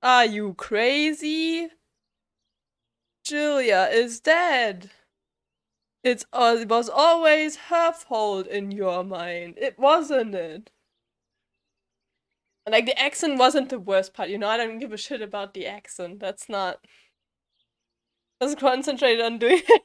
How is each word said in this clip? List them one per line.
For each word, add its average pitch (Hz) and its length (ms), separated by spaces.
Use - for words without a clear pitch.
Are 247 220
you 208 300
crazy? 302 1120
Julia 269 680
is 233 280
dead. 247 720
It's 247 300
al-, 233 240
it 226 140
was 226 180
always 311 680
her 330 240
fault 214 540
in 202 240
your 185 340
mind. 175 540
It 254 200
wasn't 269 560
it. 170 360
And, 214 60
like, 226 140
the 254 140
accent 285 380
wasn't 262 300
the 262 100
worst 190 340
part, 190 160
you 196 100
know? 202 100
I 220 80
don't 226 220
give 233 140
a 214 40
shit 226 260
about 202 320
the 190 120
accent. 196 540
That's 202 280
not, 196 300
I 254 60
was 294 80
concentrated 262 680
on 226 140
doing 247 260
<laughs> - 40
it. 440 160